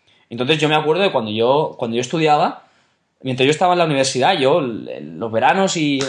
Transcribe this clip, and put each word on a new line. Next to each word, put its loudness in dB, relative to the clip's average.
Entonces -2
yo 0
me 2
acuerdo 0
de 2
cuando -2
yo, 0
cuando -4
yo -2
estudiaba, 0
mientras 0
yo 4
estaba 2
en 0
la 4
universidad, 0
yo 2
l-, -8
en -14
los -6
veranos 2
y 0